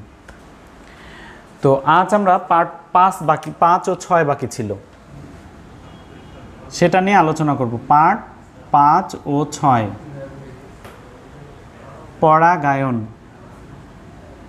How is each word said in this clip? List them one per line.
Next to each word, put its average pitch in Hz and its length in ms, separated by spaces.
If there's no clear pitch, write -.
তো 139 80
আজ 185 200
আমরা 196 180
পার্ট 170 200
পাঁচ 185 200
বাকি, 156 200
পাঁচ 180 280
ও - 20
ছয় 170 260
বাকি 135 260
ছিল, 110 140
সেটা 180 280
নিয়ে 202 180
আলোচনা 156 360
করব। 120 140
পার্ট 165 280
পাঁচ 151 320
ও - 20
ছয়, 123 300
পরাগায়ন। 151 760